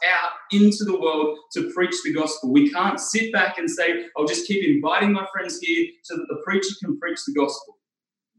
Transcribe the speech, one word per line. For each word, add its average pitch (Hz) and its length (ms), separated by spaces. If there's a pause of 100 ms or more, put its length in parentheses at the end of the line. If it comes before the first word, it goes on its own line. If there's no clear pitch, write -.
out 170 240 (200)
into 202 320
the 190 160
world 156 400 (140)
to 143 200
preach 180 300
the - 100
gospel. 151 380
We 196 180
can't 196 300
sit 226 340
back 190 240
and 170 100
say, 170 380 (100)
"I'll 147 120
just - 180
keep 196 180
inviting 170 480
my 190 220
friends 175 260
here 170 280 (160)
so - 120
that - 140
the - 160
preacher 196 380
can - 160
preach 170 260
the - 80
gospel." - 460 (580)